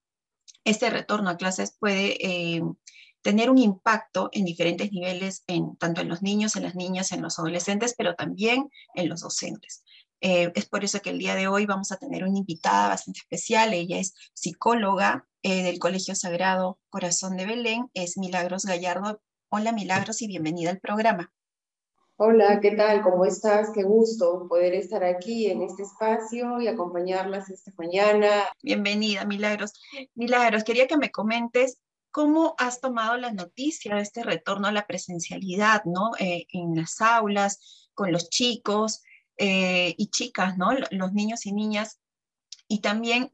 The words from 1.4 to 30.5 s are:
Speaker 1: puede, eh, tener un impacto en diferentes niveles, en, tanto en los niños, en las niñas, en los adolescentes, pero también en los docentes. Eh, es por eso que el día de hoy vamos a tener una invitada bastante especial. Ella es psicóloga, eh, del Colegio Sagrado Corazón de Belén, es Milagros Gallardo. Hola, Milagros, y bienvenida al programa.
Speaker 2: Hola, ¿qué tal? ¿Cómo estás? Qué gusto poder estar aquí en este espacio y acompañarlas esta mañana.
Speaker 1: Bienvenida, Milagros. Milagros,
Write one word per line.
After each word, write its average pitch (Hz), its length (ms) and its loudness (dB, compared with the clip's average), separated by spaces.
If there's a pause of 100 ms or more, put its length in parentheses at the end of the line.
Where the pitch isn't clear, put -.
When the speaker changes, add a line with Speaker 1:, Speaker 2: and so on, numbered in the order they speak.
Speaker 1:
puede, 196 440 0
eh, 170 380 -2 (580)
tener 220 300 4
un 262 80 8
impacto 214 760 2
en 202 120 0
diferentes 175 480 -2
niveles, 185 560 -6
en, 165 280 -2
tanto 170 260 -2
en 170 60 -6
los 170 140 -6
niños, 208 320 0
en 190 80 -6
las 180 140 -8
niñas, 185 340 -4
en 165 120 -6
los 160 160 -8
adolescentes, 190 580 -2
pero 175 180 -2
también 220 540 -2 (260)
en 180 140 -2
los 170 140 -8
docentes. - 600 -10 (380)
Eh, 175 340 2
es 208 120 -4
por 202 180 -4
eso 196 160 -4
que 185 100 -8
el 175 80 -6
día 185 160 -4
de 190 140 -2
hoy 202 180 2
vamos 196 240 -4
a 196 60 -8
tener - 260 -8
una 190 160 0
invitada 196 500 2
bastante 190 320 -4
especial. 220 520 0
Ella 175 260 -2
es 185 160 -4 (200)
psicóloga, 202 920 0 (160)
eh, 185 220 0
del 175 140 -2
Colegio 185 360 -2
Sagrado 185 640 0 (120)
Corazón 185 460 -4
de 185 100 -4
Belén, 233 480 -4
es 180 240 -6
Milagros 180 480 -2
Gallardo. 185 540 -4 (280)
Hola, 214 240 0
Milagros, 196 500 -2
y 220 60 -6
bienvenida 170 420 -2
al 185 80 -4
programa. 208 540 0 (840)
Speaker 2:
Hola, 208 440 6
¿qué 202 120 4
tal? 208 300 4
¿Cómo 180 220 4
estás? 208 500 2
Qué 208 80 0
gusto 190 640 4
poder 175 260 4
estar 196 280 -2
aquí 185 440 0
en 175 160 0
este 190 200 -6
espacio 233 800 -2
y 233 80 0
acompañarlas 185 840 -2
esta 190 260 -18
mañana. 208 680 4 (180)
Speaker 1:
Bienvenida, 208 640 0
Milagros. 208 480 -2 (420)
Milagros, 233 480 2